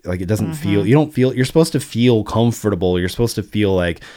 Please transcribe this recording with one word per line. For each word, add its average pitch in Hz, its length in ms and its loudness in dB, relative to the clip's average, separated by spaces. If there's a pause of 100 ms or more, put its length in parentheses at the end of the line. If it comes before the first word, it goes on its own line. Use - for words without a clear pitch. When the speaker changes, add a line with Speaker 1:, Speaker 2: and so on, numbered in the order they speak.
Speaker 1:
Like, 90 160 -6
it 95 60 -6
doesn't - 300 -2
feel, 156 260 -2
Speaker 2:
Mm-hmm. 160 80 -2
Speaker 1:
you 175 40 6
don't 156 200 2
feel, 127 200 0
you're 127 120 0
supposed 160 260 2
to 143 80 -2
feel 117 460 2
comfortable. 101 760 0
You're 90 80 -2
supposed 117 280 -2
to 104 80 -6
feel 101 300 0
like, 87 280 -2 (160)